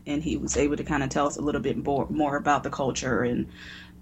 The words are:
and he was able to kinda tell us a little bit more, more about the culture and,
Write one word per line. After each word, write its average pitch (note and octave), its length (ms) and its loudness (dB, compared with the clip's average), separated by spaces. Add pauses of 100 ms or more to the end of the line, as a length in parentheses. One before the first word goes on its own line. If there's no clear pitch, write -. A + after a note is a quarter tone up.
and D3 160 0
he D#3 160 0
was - 180 -2
able C#3+ 220 4
to C#3+ 60 -6
kinda C#3 240 0
tell C#3+ 180 2
us C#3+ 100 -4
a - 60 -6
little C#3+ 180 0
bit A#2 240 0
more, C#3 240 0
more D3 280 2
about C#3+ 260 2
the C3 80 -6
culture B2+ 520 0
and, B2 240 0 (560)